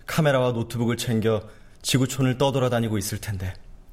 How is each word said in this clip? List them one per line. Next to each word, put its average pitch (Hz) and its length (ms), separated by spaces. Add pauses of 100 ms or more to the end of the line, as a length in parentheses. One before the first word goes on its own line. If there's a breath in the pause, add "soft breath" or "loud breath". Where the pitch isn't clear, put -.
카메라와 131 460
노트북을 117 440
챙겨 110 460 (400 loud breath)
지구촌을 127 560
떠돌아다니고 123 600
있을 101 220
텐데. 92 340 (380)